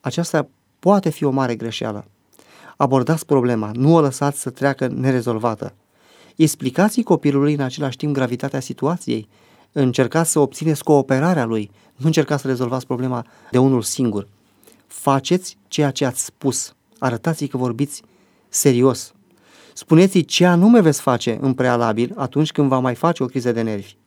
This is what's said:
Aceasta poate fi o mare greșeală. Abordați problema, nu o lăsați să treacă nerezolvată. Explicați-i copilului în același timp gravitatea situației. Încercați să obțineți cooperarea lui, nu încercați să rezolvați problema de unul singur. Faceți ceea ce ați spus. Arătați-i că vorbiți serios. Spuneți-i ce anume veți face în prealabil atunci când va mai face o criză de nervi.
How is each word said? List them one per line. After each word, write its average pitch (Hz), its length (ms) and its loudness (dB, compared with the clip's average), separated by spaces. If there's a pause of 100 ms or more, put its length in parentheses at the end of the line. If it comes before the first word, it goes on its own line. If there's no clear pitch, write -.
Aceasta - 460 -4 (320)
poate 190 300 2
fi - 140 -4
o 143 60 2
mare 131 260 0
greșeală. 110 500 -8 (720)
Abordați 135 480 0
problema, 120 480 0
nu 139 220 4
o 165 60 6
lăsați 143 400 -2
să - 80 -8
treacă 135 380 -2
nerezolvată. 117 880 -4 (600)
Explicați-i 160 680 0
copilului 147 500 2
în 147 60 -4
același 131 380 -4
timp 147 160 -4
gravitatea 131 460 -4
situației. 127 680 -6 (440)
Încercați 135 600 0
să - 80 0
obțineți 151 440 -2
cooperarea 143 600 2
lui, 110 260 -6 (240)
nu 127 100 -10
încercați 147 360 0
să - 60 -8
rezolvați 127 380 -4
problema 127 400 -6 (260)
de 123 60 0
unul 127 240 4
singur. 107 460 -4 (600)
Faceți 143 720 -2 (100)
ceea 147 240 -2
ce 139 140 -4
ați 123 200 -6
spus. - 500 -6 (240)
Arătați-i 131 480 -4
că 131 100 -8
vorbiți 127 440 -4 (480)
serios. 127 640 2 (600)
Spuneți-i 175 520 4
ce - 200 2
anume 185 340 6
veți 160 220 4
face 120 400 0
în 135 120 0
prealabil 120 600 0
atunci 143 360 -2
când 143 160 0
va 131 120 0
mai 127 160 -2
face - 280 -2
o - 20 0
criză 123 260 -2
de 117 100 -2
nervi. 104 340 -6 (100)